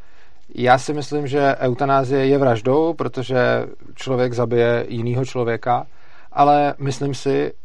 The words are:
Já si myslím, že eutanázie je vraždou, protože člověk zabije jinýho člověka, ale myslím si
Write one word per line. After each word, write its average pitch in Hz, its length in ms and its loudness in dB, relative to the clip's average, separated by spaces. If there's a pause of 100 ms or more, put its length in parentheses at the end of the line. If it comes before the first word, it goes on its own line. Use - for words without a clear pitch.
(540)
Já 123 240 6
si 147 140 -4
myslím, 147 340 -4
že 139 320 2
eutanázie 135 680 2
je 139 120 4
vraždou, 135 560 2
protože 120 720 0 (280)
člověk 127 380 0
zabije 117 560 2
jinýho 120 360 -2
člověka, 120 600 -2 (460)
ale 143 460 4
myslím 139 360 -4
si 139 380 -2 (120)